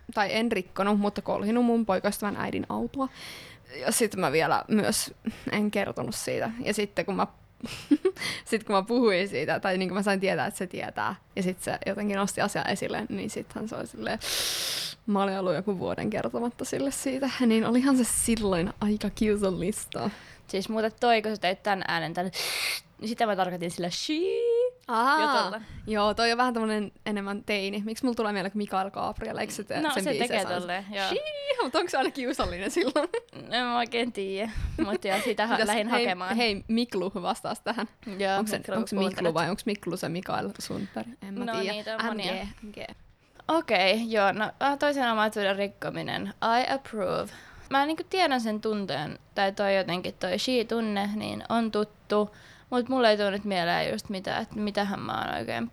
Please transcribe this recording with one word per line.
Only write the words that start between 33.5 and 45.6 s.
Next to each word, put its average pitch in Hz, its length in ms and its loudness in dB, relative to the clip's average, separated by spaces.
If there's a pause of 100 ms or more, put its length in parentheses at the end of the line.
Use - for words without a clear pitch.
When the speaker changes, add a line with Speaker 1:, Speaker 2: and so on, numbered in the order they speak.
Speaker 2:
En 247 140 0
mä 240 120 0
oikein 233 340 0
tiedä. 196 400 -4 (340)
Mut - 200 -2
joo, 190 180 2
sitä 214 240 0
ha-, 233 60 2
Speaker 1:
Mitäs, 214 140 4
Speaker 2:
lähdin 214 220 2
Speaker 1:
hei, 240 160 4
Speaker 2:
hakemaan. 185 300 -2
Speaker 1:
hei, 226 320 2
Miklu, 220 480 0
vastaas 190 440 -4
tähän. 226 280 -4 (300)
Speaker 2:
Joo, 196 220 2
Speaker 1:
Onks 214 120 0
se, 208 60 -2
Speaker 2:
Miklu, 190 180 -4
Speaker 1:
onks 220 140 0
Speaker 2:
kun 202 100 0
Speaker 1:
Miklu 196 100 2
Speaker 2:
kuuntelet. 180 240 0
Speaker 1:
vai 165 160 0
onks - 160 -4
Miklu 190 320 -2
se - 120 -4
Mikael 185 400 -4 (100)
Sundberg? 214 480 -6 (200)
En 196 120 -10
mä 247 60 -4
Speaker 2:
No 233 140 -4
Speaker 1:
tiedä. 196 140 -2
Speaker 2:
niitä 214 220 -6
on 220 100 -4
monia. 202 280 -2
Speaker 1:
M 185 40 -4
G, 196 100 -8 (160)
M 208 80 -14
G. - 60 -14 (680)
Speaker 2:
Okei, 226 640 4
joo, 196 200 6
no, 202 200 -2 (120)
äh, 277 160 2
toisen 277 320 2
omaisuuden 214 440 2
rikkominen. 196 760 -4 (340)